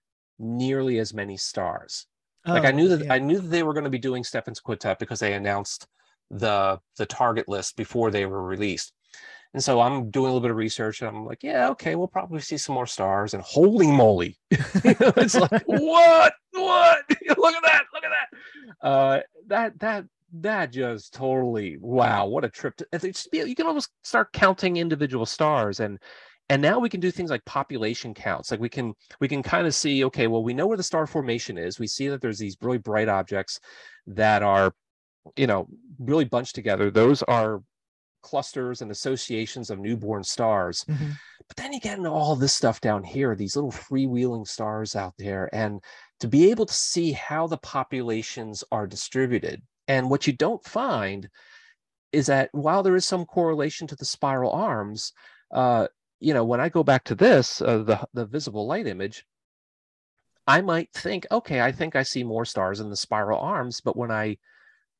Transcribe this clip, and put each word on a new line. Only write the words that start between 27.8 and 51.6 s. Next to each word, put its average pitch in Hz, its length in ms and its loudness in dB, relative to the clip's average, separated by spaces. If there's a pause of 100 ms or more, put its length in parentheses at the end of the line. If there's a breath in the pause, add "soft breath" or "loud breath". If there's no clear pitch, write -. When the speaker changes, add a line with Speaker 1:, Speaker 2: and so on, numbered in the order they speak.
Speaker 1:
counts. - 380 -6
Like, 107 80 -4
we 117 100 -4
can, 117 240 -6 (260 loud breath)
we 139 80 0
can 139 140 -2
kinda 165 300 0
see, 139 340 0
okay, 131 220 0
well, 113 160 0
we 120 100 -2
know 151 140 0
where 220 100 0
the 185 60 -4
star 160 240 -2
formation 120 500 -4
is. 87 220 -8
We 113 80 -6
see 139 220 -6
that 139 120 -8
there's 110 160 -4
these 101 240 -8
really 123 160 -2
bright 107 320 -2
objects 95 500 -2 (480 loud breath)
that 104 360 4
are, 98 300 4 (640)
you 135 120 2
know, 98 200 0 (300)
really 139 280 0
bunched - 300 -4
together. 101 360 0
Those 117 320 6
are 110 400 0 (580)
clusters 127 600 -6
and 107 100 -10
associations 117 800 -6
of 98 80 -8
newborn 104 440 -4
stars. 98 640 0
Speaker 2:
Mm-hmm. 147 240 -4 (360 loud breath)
Speaker 1:
But - 100 -20
then 269 160 -10
you 254 60 -8
get 208 180 -8
into 175 140 -4
all 151 240 0
this 135 180 0
stuff 113 280 0
down 104 220 -2
here, 123 320 -2
these 98 200 -6
little 143 160 -4
freewheeling 123 760 -2
stars 107 480 -6
out 95 220 -6
there. 98 360 -6
And 104 280 -4 (380 loud breath)
to 127 80 -6
be 151 240 8
able 226 140 0
to - 80 -8
see 170 380 -2
how 156 360 -4
the 160 100 -6
populations 117 1120 -6
are 107 160 -2
distributed. 123 720 -2 (260)
And 131 220 2
what 139 180 0
you 139 60 2
don't 202 300 -2
find 101 640 -4 (800 soft breath)